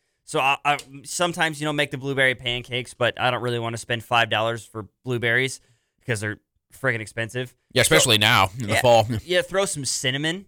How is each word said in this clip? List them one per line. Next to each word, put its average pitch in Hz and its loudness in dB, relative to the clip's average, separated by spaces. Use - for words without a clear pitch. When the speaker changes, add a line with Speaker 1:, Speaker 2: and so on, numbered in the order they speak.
Speaker 1:
So - -4
I, 139 0
I 147 2
sometimes, 170 -2
you 151 -4
know, 151 -2
make 147 -2
the 143 -8
blueberry 131 0
pancakes, 123 -6
but 117 0
I 127 2
don't 120 -2
really 120 -2
wanna 117 -6
spend 117 -6
five 117 2
dollars 113 -2
for 107 -12
blueberries 123 -2
because 113 -4
they're 107 -6
friggin' 120 -2
expensive. 113 -8
Speaker 2:
Yeah, 127 4
Speaker 1:
So 139 4
Speaker 2:
especially 127 4
now 107 6
in 127 -6
the 107 0
Speaker 1:
yeah, 113 2
Speaker 2:
fall. 113 6
<laughs> 127 -6
Speaker 1:
yeah, 175 0
throw 185 -2
some 147 -6
cinnamon. 151 -4